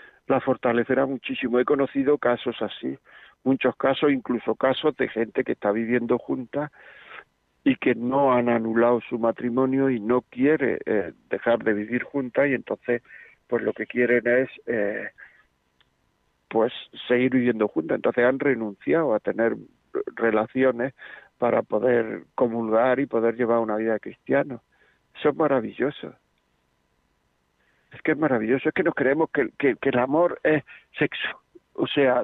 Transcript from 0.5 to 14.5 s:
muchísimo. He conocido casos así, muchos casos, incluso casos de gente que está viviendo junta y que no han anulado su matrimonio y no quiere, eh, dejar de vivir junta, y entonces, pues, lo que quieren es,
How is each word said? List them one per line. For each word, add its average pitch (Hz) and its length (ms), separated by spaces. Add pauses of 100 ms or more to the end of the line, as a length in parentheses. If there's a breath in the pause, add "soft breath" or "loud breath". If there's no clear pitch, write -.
muchísimo. 127 540
He 127 60
conocido 139 520
casos 120 440
así, - 360 (460 loud breath)
muchos 131 320
casos, 139 360
incluso 120 440
casos 135 400
de - 140
gente 113 340
que - 100
está - 180
viviendo 117 460
junta 135 540 (920 loud breath)
y 131 120
que 127 180
no 127 400
han 120 160
anulado 117 520
su 123 180
matrimonio 127 680
y 123 100
no 120 220
quiere, 135 640
eh, 95 280 (160)
dejar 113 340
de 110 100
vivir 110 300
junta, 135 440
y 139 60
entonces, 120 500 (440 loud breath)
pues, 120 140
lo 107 120
que 110 120
quieren 120 400
es, 123 240 (160)